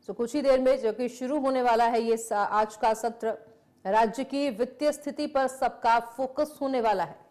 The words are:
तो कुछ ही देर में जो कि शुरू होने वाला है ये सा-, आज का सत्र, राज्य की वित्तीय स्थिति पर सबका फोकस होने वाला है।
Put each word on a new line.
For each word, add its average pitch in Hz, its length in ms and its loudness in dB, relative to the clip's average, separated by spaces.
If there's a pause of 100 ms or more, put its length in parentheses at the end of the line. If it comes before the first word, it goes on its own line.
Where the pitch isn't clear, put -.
तो 196 60 -8
कुछ 233 220 -4
ही 294 60 0
देर 269 180 6
में 254 220 4
जो 220 120 0
कि 240 160 -4
शुरू 262 300 -4
होने 269 220 0
वाला 233 220 4
है 233 180 2
ये 226 160 2
सा-, 208 340 -2
आज 214 240 0
का 226 180 0
सत्र, 226 340 -4 (600)
राज्य 220 360 2
की 277 260 -2
वित्तीय 247 420 -2
स्थिति 294 360 -6
पर 269 200 0
सबका 240 520 0
फोकस 269 640 -4
होने 269 200 -2
वाला 208 220 2
है। - 280 -12